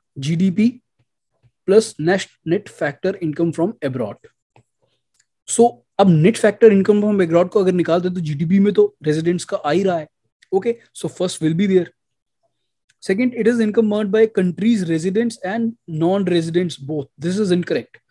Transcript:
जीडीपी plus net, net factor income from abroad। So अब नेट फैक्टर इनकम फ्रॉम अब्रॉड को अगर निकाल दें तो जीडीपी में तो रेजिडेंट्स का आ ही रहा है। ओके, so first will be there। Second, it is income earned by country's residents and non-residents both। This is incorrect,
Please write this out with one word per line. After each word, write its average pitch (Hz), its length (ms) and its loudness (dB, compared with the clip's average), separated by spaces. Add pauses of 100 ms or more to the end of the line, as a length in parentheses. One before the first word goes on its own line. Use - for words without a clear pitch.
(180)
जीडीपी 175 540 0 (1000)
plus 220 180 4 (140)
net, 185 260 0 (220)
net 202 240 -4
factor 160 400 -6 (100)
income 165 300 -2
from 180 200 -2 (120)
abroad। 123 420 -8 (1200)
So 233 200 4 (300)
अब 202 100 4
नेट 165 280 4
फैक्टर 214 340 4
इनकम 202 280 2
फ्रॉम 208 240 0
अब्रॉड 170 260 2
को 214 100 0
अगर 185 120 2
निकाल 170 300 0
दें 180 120 -4
तो 185 60 -6
जीडीपी 160 400 0
में 196 140 2
तो 208 300 2
रेजिडेंट्स 160 420 -2
का 202 120 -6
आ 147 140 -4
ही 180 120 0
रहा 185 140 0
है। 151 100 -10 (440)
ओके, 233 240 -2 (200)
so - 140 -8
first - 320 -6
will 160 140 0
be 196 120 0
there। 185 200 2 (1160)
Second, 240 360 -2
it 208 80 2
is 233 140 2
income 214 320 0
earned 208 180 -2
by 220 100 4 (180)
country's 190 440 0
residents 185 540 -2 (100)
and 226 240 -4 (240)
non-residents 175 880 0
both। 143 240 -8 (140)
This 180 180 -4
is 202 120 0
incorrect, 170 460 -4 (140)